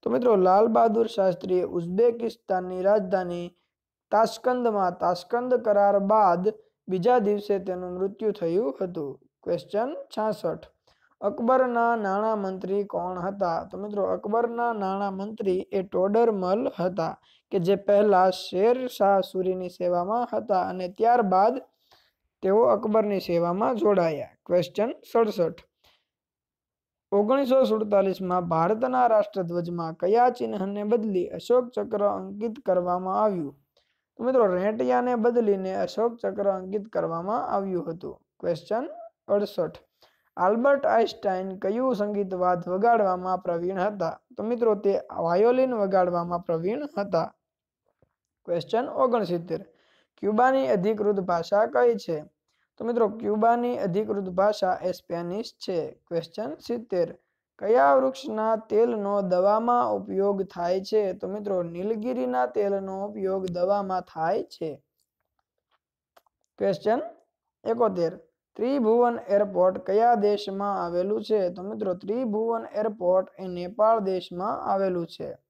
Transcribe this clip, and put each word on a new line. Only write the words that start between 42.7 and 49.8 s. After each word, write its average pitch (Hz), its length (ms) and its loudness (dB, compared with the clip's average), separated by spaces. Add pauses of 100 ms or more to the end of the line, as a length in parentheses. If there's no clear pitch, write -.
વગાડવામાં 185 720 2
પ્રવીણ 180 380 -4
હતા? 190 400 -4 (160)
તો 208 60 -8
મિત્રો, 226 320 2
તે 202 260 0 (180)
વાયોલિન 240 560 2
વગાડવામાં 175 680 0
પ્રવીણ 180 420 -4 (160)
હતા. 190 360 -2 (1120)
ક્વેશ્ચન - 440 -2
ઓગણસિત્તેર, 190 760 -2 (540)